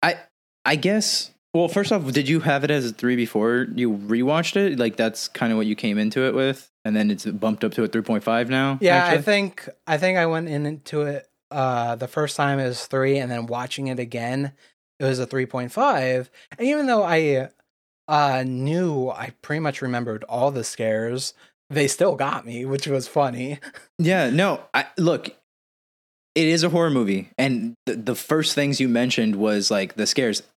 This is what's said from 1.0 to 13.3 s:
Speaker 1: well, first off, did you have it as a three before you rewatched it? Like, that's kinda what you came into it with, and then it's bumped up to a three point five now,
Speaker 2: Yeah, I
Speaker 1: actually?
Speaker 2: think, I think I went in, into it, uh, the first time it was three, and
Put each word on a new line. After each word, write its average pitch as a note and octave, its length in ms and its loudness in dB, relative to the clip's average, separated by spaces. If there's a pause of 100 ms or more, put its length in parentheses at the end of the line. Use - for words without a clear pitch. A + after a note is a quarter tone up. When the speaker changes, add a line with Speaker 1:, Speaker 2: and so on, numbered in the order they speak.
Speaker 1:
well, E3+ 160 4
first G3 220 0
off, F#3 220 0
did C3+ 160 2
you D#3 120 4
have C#3 220 0
it D3 80 0
as C#3 180 0
a A2+ 40 -6
three B2 240 0
before A#2 580 2
you A#2+ 180 0
rewatched A#2+ 640 0
it? G3 220 2
Like, A2+ 180 0
that's A2+ 320 -2
kinda A2+ 280 -2
what A2 100 0
you G#2+ 80 0
came G#2 240 -2
into G#2+ 280 0
it C3 80 0
with, C3+ 360 -2 (140)
and G#2+ 100 -2
then G#2+ 160 2
it's G2 160 -4
bumped G#2+ 380 -2
up A2 100 0
to A#2 100 0
a G#2+ 40 -2
three A2 140 -2
point G#2+ 200 -2
five A#2 260 0
now, C3+ 320 0
Speaker 2:
Yeah, F3 140 6
I F3 140 4
Speaker 1:
actually? E3 140 2
Speaker 2:
think, G3+ 460 0 (180)
I D#3+ 120 0
think F#3 200 2
I E3+ 80 2
went E3 220 -2
in, D3 180 -2
into D3+ 360 -6
it, C#3+ 240 -6 (240)
uh, B2 460 0
the B2 100 -6
first D3 300 -2
time C#3 240 2
it C3 80 0
was B2 180 -8
three, C3+ 320 2
and B2+ 120 -4